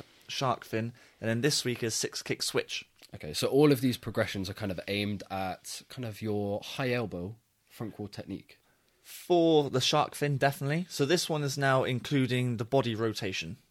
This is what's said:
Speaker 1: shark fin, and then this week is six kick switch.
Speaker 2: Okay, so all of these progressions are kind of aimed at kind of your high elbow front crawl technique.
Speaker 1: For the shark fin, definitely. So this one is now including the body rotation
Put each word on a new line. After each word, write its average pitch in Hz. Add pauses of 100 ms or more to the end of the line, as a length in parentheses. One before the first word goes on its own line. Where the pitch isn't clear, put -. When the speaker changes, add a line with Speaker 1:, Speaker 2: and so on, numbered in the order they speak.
(300)
Speaker 1:
shark -
fin, 113 (260)
and 113
then 117
this 143
week 123
is 110
six -
kick -
switch. - (300)
Speaker 2:
Okay, 76
so 120
all 139
of 120
these 123
progressions 101
are 101
kind 101
of 82
aimed 101
at 95
kind 123
of 107
your 104
high 131
elbow 98 (340)
front -
crawl 104
technique. - (460)
Speaker 1:
For 165
the 127
shark -
fin, 143
definitely. 139
So -
this 165
one 151
is 135
now 135
including 123
the 113
body 120
rotation 104 (140)